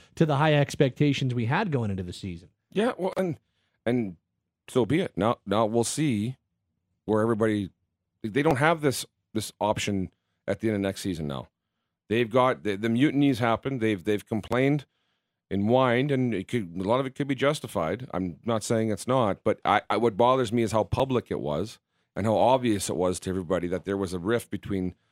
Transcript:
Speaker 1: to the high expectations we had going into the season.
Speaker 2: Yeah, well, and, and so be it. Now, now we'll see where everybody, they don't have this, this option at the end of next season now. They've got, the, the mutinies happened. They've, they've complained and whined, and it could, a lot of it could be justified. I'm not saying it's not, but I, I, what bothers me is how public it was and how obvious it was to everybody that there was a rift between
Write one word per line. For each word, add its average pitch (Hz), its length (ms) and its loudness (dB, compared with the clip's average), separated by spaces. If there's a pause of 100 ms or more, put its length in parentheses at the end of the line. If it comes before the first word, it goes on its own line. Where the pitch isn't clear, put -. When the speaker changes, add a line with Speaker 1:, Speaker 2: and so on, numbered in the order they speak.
(140)
Speaker 1:
to 165 120 4
the 147 100 0
high 151 180 4
expectations 139 800 2
we 120 120 0
had 165 260 -2
going 117 180 -2
into 95 120 -4
the 87 100 -10
season. 87 380 -12 (200)
Speaker 2:
Yeah, 208 280 0
well, 185 180 -4
and, 180 220 -2 (480)
and 113 300 -2 (520)
so 123 160 2
be 147 160 0
it. - 160 -4
Now, 107 300 2
now 104 180 2
we'll 113 200 2
see 127 520 -2 (680)
where 107 160 2
everybody, 107 480 0 (520)
they 113 200 -2
don't 151 140 4
have 156 260 2
this, 135 240 0 (260)
this 107 260 -4
option 101 520 -2 (360)
at 101 140 -4
the 113 80 -2
end 107 80 0
of 98 60 -2
next 95 180 -4
season 80 260 -4
now. 67 220 -8 (640)
They've 117 180 0
got, 123 360 2
the, 101 120 -2
the 113 140 -2
mutinies 135 480 2
happened. 120 420 0
They've, 107 240 0
they've 104 200 -2
complained 131 600 0 (680)
and 98 140 -2
whined, 127 460 2
and 127 240 0
it 95 140 -4
could, 92 300 -4
a 95 40 -4
lot 117 180 0
of 135 60 -2
it 127 80 -10
could 139 140 -4
be 139 60 0
justified. 120 760 -2
I'm 90 320 -4
not 110 200 -2
saying 110 260 0
it's - 160 -6
not, 117 380 0
but 107 200 0
I, 101 240 2
I, 104 100 0
what 113 180 2
bothers 120 360 2
me 120 100 2
is 110 100 -2
how 107 120 2
public 131 460 -2
it 87 80 -2
was 73 400 -4 (380)
and 98 100 -2
how 107 100 2
obvious 113 520 2
it - 80 -4
was 90 240 0
to 95 100 -8
everybody 87 380 -2
that 90 160 -4
there 98 120 -2
was 95 160 -4
a 90 60 -6
rift 113 320 -4
between 92 440 -6 (180)